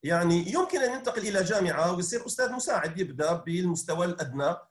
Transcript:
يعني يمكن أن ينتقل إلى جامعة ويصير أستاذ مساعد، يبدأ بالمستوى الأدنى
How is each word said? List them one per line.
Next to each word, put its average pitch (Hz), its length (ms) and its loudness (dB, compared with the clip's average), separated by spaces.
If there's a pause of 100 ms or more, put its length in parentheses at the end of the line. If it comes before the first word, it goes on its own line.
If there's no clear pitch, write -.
يعني 170 500 4
يمكن 359 280 2
أن 247 120 2
ينتقل 240 360 -2
إلى 196 140 2
جامعة 175 540 2
ويصير 180 300 -4
أستاذ 254 260 -2
مساعد، 180 460 -2
يبدأ 151 340 0
بالمستوى 170 760 0
الأدنى 151 480 -2 (160)